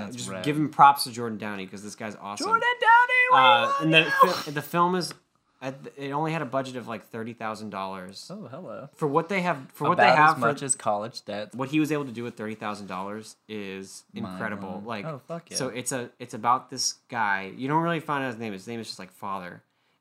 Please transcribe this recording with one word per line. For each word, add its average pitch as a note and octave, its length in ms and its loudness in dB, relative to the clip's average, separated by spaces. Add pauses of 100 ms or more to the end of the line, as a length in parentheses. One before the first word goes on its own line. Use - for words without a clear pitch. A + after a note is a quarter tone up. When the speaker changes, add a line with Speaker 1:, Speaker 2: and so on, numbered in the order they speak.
Speaker 1:
That's B2 120 -10
Speaker 2:
just B2 120 -10
Speaker 1:
rad. F#2+ 160 -8
Speaker 2:
give C#3+ 120 -2
him D3+ 140 0
props - 340 8
to B2 80 -10
Jordan A2+ 260 -6
Downey G2+ 280 -8
'cause G2 160 -14
this G#2 120 -12
guy's A2 220 -10
awesome. G#2 300 -8
Speaker 1:
Jordan A4+ 220 2 (120)
Downey, B4 500 6
what B4+ 80 8
Speaker 2:
Uh, A#2+ 280 8
Speaker 1:
do - 60 0
you - 120 -2
Speaker 2:
and D#3+ 100 4
the D#3+ 60 8
Speaker 1:
want - 260 6
now? F3+ 60 4
Speaker 2:
fi-, - 180 -6
the D3 120 -4
film F3 340 2
is, D#3+ 180 -4 (480)
at C3+ 220 -8
the, C#3 220 -12
it C3+ 60 -6
only D#3 200 -2
had D#3+ 100 -2
a C3+ 40 -6
budget B2+ 300 -4
of, A2 120 -10
like, A2 200 -8
thirty A2+ 240 -10
thousand A2 380 -8
dollars. F#2+ 600 -10
Speaker 1:
Oh, F#3+ 180 -14
hello. C3 460 -14
Speaker 2:
For D#3 120 -2
what D#3+ 220 2
they F#3+ 140 0
have, D#3 300 -2
for D3+ 160 -6
what - 60 6
Speaker 1:
About - 160 4
Speaker 2:
they - 60 8
have D3+ 140 8
Speaker 1:
as D#3 40 4
Speaker 2:
for B2+ 60 -6
Speaker 1:
much C#3+ 220 0
as C3+ 120 0
college G#2+ 500 -4
debt. G#2 300 -8
Speaker 2:
what C3 160 -4
he D#3 100 2
was D3 120 2
able D3 120 -2
to B2+ 80 -10
do A#2+ 120 -8
with A#2 120 -10
thirty A2 200 -8
thousand G2+ 320 -8
dollars G2+ 480 -8 (120)
is G2 640 -10
incredible. G2 600 -8
Speaker 1:
Mind-blowing. G2+ 140 -10
Speaker 2:
Like, A2 200 -8
Speaker 1:
Oh, D3 200 -10
fuck E3 240 -12
yeah. F3+ 60 -8
Speaker 2:
so C3+ 120 -2
it's B2 240 -6
a, A#2+ 260 -6
it's B2 160 -14
about B2 340 2
this - 260 -4 (140)
guy. G2 480 -2
You C3 120 -4
don't D#3+ 140 2
really E3+ 180 0
find C#3 240 -4
out C3 80 -4
his A2 60 -12
name. A2+ 140 -6
His F#2+ 140 -10
name A#2 140 -8
is G#2+ 80 -12
just, - 100 -14
like, F#2 140 -16
Father, G2 500 -10 (380)